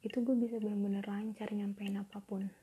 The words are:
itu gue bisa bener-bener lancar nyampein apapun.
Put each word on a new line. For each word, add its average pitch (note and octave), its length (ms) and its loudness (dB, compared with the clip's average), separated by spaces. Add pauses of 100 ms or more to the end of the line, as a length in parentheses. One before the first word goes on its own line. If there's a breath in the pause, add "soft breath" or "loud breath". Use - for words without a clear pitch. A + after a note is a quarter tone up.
itu G#3+ 160 0
gue B3 160 6
bisa A#3 240 2
bener-bener G3+ 480 0
lancar G#3 400 -4
nyampein G3+ 480 -2
apapun. G3 560 -4 (100)